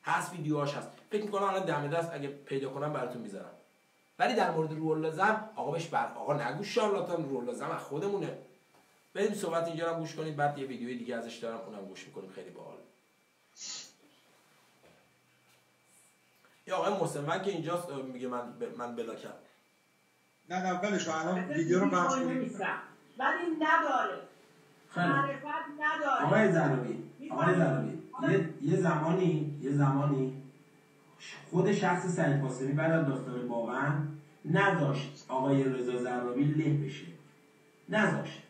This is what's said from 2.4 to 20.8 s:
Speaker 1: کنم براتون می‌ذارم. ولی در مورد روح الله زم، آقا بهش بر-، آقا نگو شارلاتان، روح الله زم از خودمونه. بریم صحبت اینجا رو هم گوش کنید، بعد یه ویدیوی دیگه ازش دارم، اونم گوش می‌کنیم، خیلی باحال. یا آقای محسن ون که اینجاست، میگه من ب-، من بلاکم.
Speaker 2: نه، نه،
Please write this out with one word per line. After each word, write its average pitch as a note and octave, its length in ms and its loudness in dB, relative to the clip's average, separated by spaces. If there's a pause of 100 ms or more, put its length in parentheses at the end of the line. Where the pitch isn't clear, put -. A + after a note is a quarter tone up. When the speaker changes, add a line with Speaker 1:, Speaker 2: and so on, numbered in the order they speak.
Speaker 1:
کنم C#3+ 240 -4
براتون A#2+ 300 -6
می‌ذارم. F#2+ 280 -12 (680)
ولی A3+ 160 4
در F#3+ 160 4
مورد D#3+ 220 0
روح D#3 180 -2
الله D#3 200 0
زم، G3+ 460 2
آقا - 140 -4
بهش E3 160 -2
بر-، - 300 0
آقا D3 180 0
نگو D3+ 300 -2
شارلاتان، F3 640 0
روح C3 120 -2
الله A#2+ 140 -4
زم C#3 160 -6
از D#3 100 -4
خودمونه. F3 580 -4 (760)
بریم G#3 200 0
صحبت E3 340 0
اینجا E3 180 -2
رو E3 80 0
هم E3 60 -4
گوش D3+ 140 -6
کنید، D#3 220 -4
بعد C#3+ 220 2
یه C3+ 80 -4
ویدیوی A#2+ 320 -6
دیگه A#2 180 -6
ازش A2+ 200 -8
دارم، A2+ 300 -6
اونم G2+ 220 -12
گوش - 180 -16
می‌کنیم، F#2+ 240 -14
خیلی - 200 -14
باحال. - 260 -16 (4000)
یا F#3 100 0
آقای G3+ 160 4
محسن D3 320 0
ون F3 180 0
که G3 80 0
اینجاست، E3+ 380 -2 (240)
میگه B2 160 -6
من A#2+ 240 -4
ب-، A#2 260 -8
من A#2+ 180 -6
بلاکم. A2+ 320 -8 (1200)
Speaker 2:
نه، F#3 140 -2
نه، F#3 180 0